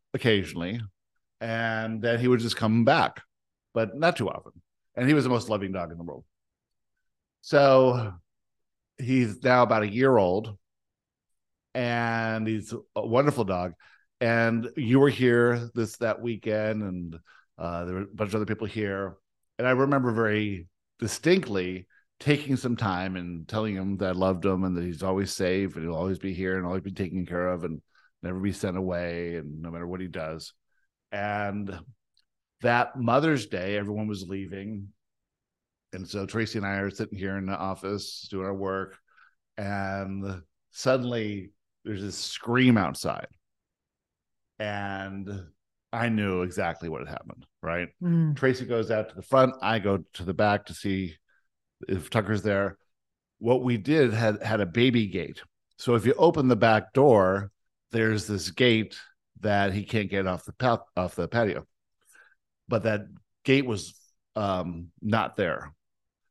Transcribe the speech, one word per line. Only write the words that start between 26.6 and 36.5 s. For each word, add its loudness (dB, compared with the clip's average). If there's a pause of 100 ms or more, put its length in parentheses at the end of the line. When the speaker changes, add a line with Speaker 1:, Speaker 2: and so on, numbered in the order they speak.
Speaker 1:
always -4
be -10
taken -6
care -2
of -4
and -8 (400)
never -6
be 0
sent -4
away, -4
and -12
no -12
matter -10
what -8
he -8
does. -10 (580)
And -4 (840)
that 0
Mother's 2
Day, -4
everyone -4
was -6
leaving. -10 (1040)
And -12
so -6
Tracy -4